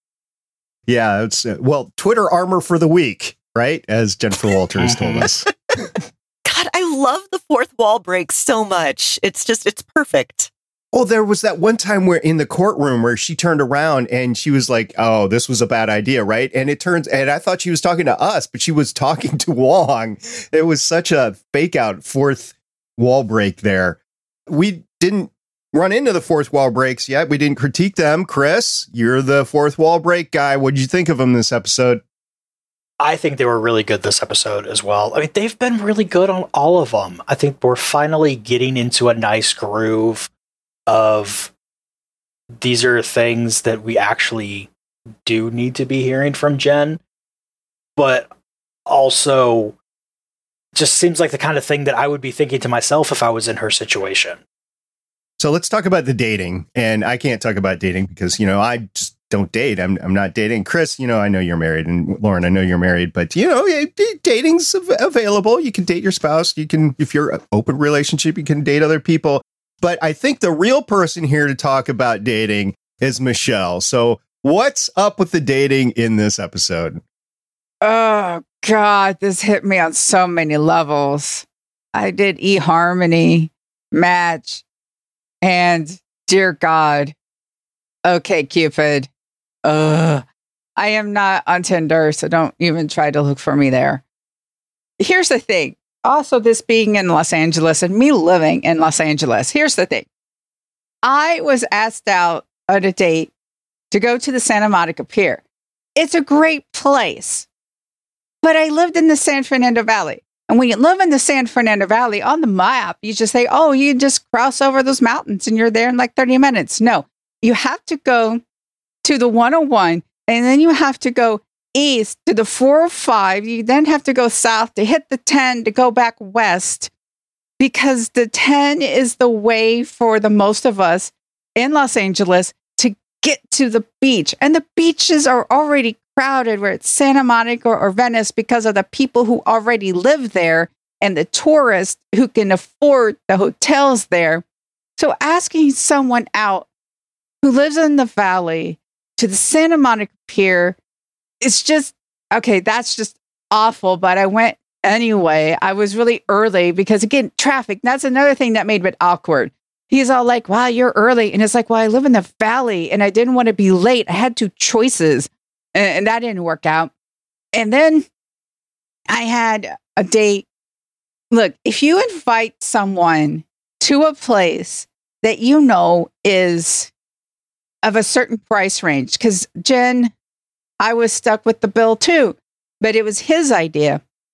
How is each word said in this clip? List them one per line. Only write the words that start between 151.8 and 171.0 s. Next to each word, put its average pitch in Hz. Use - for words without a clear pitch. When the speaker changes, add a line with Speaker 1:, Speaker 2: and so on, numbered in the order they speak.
Speaker 4:
okay, 214
that's 220
just 220
awful, 214
but 185
I 196
went 220
anyway. 190
I 190
was 202
really 233
early 196
because, 196
again, 226
traffic, 254
that's 262
another 269
thing 240
that 208
made 202
it 185
awkward. 170
He's 262
all 247
like, 240
"Wow, 240
you're 240
early." 226
And 202
it's 214
like, 226
"Well, 226
I 220
live 254
in 269
the 196
valley 220
and 202
I 202
didn't 240
want 247
to 220
be 190
late. 208
I 175
had 233
two 202
choices," 170
and, 185
and 202
that 226
didn't 214
work 160
out. 160
And 220
then 311
I 226
had 226
a 190
date. 208